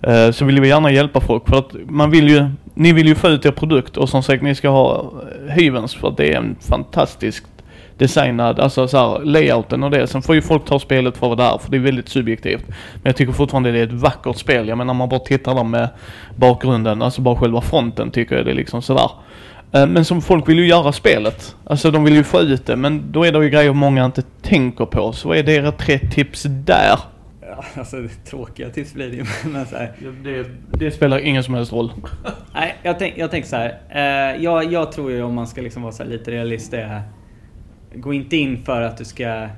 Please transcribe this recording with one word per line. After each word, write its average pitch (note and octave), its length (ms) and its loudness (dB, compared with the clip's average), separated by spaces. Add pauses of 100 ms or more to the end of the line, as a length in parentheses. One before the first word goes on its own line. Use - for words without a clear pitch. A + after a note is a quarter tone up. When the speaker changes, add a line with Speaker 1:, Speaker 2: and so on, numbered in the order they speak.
Speaker 1:
Mm. A#2 240 6
Speaker 2:
Eh, A2+ 60 6
så C#3 140 -2
vill C#3 160 4
vi C3+ 60 6
gärna D3 240 6
hjälpa C#3 280 2
folk. - 300 -2
För C3+ 80 4
att C3+ 180 -2 (100)
man D3 260 2
vill D3+ 180 6
ju, C#3+ 200 6 (240)
ni E3+ 200 6
vill D#3+ 140 6
ju D#3 80 6
få - 120 0
ut D3+ 180 2
er C#3+ 60 6
produkt. D#3 460 -2
Och C#3 120 0
som C3+ 140 0
sagt, C3+ 200 0
ni C#3+ 120 0
ska C#3+ 140 0
ha, C3 440 2 (340)
eh, C#3+ 60 -8
hyvens, C3 420 2
för - 120 -4
att C#3 100 -4
det - 160 2
är C#3 40 0
en A2+ 220 -4
fantastisk - 840 -4 (540)
designad, B2 640 2
alltså C3 280 2
så C#3 100 2
här, B2 280 2
layouten C3+ 580 2
och C#3+ 80 -2
det. B2+ 160 0
Sen C3 140 -6
får D#3+ 140 2
ju D#3 60 4
folk D#3 240 0
ta C#3 140 0
spelet B2+ 380 0
för B2 120 0
vad A#2 80 -2
det B2 60 2
är, A2+ 140 2
för - 140 -8
det C3+ 60 0
är B2+ 40 0
väldigt B2+ 280 -2
subjektivt. A2+ 580 -4
Men - 360 -16
jag B2+ 120 2
tycker B2+ 180 0
fortfarande C3 380 0
det A#2 80 0
är A#2 40 2
ett A2+ 100 -4
vackert B2 440 -2
spel. A#2+ 300 -2
Jag A#2 100 -4
menar, B2+ 160 -4
man B2+ 160 -2
bara B2+ 100 0
tittar C3+ 360 -2
där B2 80 0
med A#2 260 -2 (460)
bakgrunden, A#2 640 2
alltså B2 200 -2
bara B2 140 2
själva A#2 260 0
fronten A#2+ 500 -2
tycker A#2+ 240 -2
jag B2 100 0
det B2+ 60 -2
är C3 40 -2
liksom B2+ 260 -6
sådär. - 280 2 (640)
Eh, C#3 160 4
men E3+ 180 4
som F3 160 -2
folk D#3+ 280 2
vill D#3+ 100 6
ju F3 80 4
göra E3+ 240 4
spelet. A2+ 640 -2 (100)
Alltså D3 260 2
de D3+ 120 2
vill D3+ 100 6
ju D3+ 100 6
få F3+ 160 2
ut C#3+ 260 0
det, A#2+ 100 -2
men C#3+ 360 -4
då D#3+ 120 0
är E3+ 80 4
det D3+ 120 2
ju D3 60 2
grejer D3 240 4
många C#3 320 2
inte C3 160 -2 (200)
tänker B2+ 440 0
på. A2 280 -4
Så - 140 -10
vad E3 100 2
är D#3 60 2
det D3+ 100 2
era D3 180 2
tre C#3+ 280 0
tips - 500 -2
där? C3+ 500 2 (420)
Speaker 1:
Ja, F2+ 220 -18 (120)
alltså, C3 220 -14 (320)
tråkiga B2+ 400 -14
tips C#3+ 240 -12
blir C3 160 -10
det B2 60 -12
ju, B2+ 100 -8 (200)
<laughs> D#3 40 -6
men C#3 160 -8
så B2 100 -14
här. A#2+ 160 -8 (120)
Speaker 2:
Ja, C3+ 60 -14 (140)
det, C3 220 -8 (260)
det D3+ 200 -2
spelar C#3 280 0
ingen C#3 240 0
som B2+ 100 -6
helst A#2+ 200 -6
roll. A#2 180 -4 (640)
Speaker 1:
Nej, E3 300 -6
jag F3 160 -4
tänk-, F#3+ 180 -6
jag E3 140 -8
tänker D#3+ 180 -8
så C#3 60 -8
här. A#2 240 -6 (100)
Eh, C#3 540 -2
jag, E3 280 -2
jag D#3+ 200 -4
tror C#3 200 -8
ju, B2 120 -6
om A#2+ 100 -6
man A#2 140 -8
ska B2+ 140 -14
liksom A#2+ 200 -12
vara A2+ 100 -12
så A2 120 -16
här A2+ 60 -12
lite A#2 220 -10
realist, A#2 400 -8
det A#2+ 100 -8
är, G#2+ 200 -12 (920)
gå C3 200 -10
inte C#3 240 -6
in C3 260 -4
för A#2+ 180 -4
att A2+ 160 -6
du A#2 80 -16
ska A2+ 420 -10 (100)